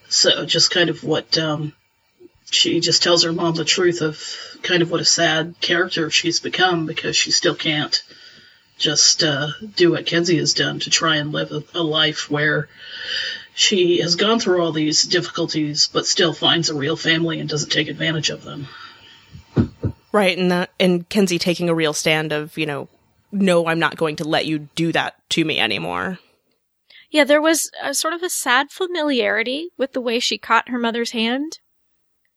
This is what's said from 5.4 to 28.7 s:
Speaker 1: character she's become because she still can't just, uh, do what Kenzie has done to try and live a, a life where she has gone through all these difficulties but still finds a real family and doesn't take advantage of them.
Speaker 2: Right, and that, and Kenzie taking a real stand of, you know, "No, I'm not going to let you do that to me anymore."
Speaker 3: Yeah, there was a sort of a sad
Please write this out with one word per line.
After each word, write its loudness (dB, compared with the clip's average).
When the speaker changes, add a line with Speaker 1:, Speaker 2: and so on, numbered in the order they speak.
Speaker 1:
character -2
she's 0
become 0
because -4
she 0
still 2
can't -2
just, 2
uh, 0
do 6
what -2
Kenzie 2
has 2
done -2
to -2
try 2
and -2
live -4
a, -6
a -4
life 0
where 0
she 4
has 0
gone 2
through 2
all 0
these 0
difficulties -2
but -2
still 2
finds 0
a -4
real 0
family 0
and -6
doesn't -4
take 0
advantage -2
of -8
them. -12
Speaker 2:
Right, 4
and 2
that, 0
and 2
Kenzie 2
taking 0
a 2
real 0
stand 0
of, -6
you -4
know, -8
"No, 4
I'm 0
not 2
going -2
to -6
let 0
you -4
do 0
that -2
to 2
me 0
anymore." -2
Speaker 3:
Yeah, 4
there 4
was 2
a -6
sort -2
of -6
a -4
sad 0